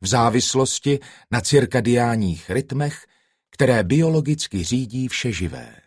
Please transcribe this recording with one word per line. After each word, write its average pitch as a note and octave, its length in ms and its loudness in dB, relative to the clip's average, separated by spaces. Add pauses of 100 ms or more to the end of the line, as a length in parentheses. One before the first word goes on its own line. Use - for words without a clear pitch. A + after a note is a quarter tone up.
v F#2+ 60 -8
závislosti B2+ 920 2 (320)
na B2 100 -2
cirkadiánních A#2 1120 2
rytmech, C3+ 560 -4 (440)
které B2 340 2
biologicky D3 800 0
řídí B2 440 -4
vše - 240 -4
živé. F2+ 440 -8 (100)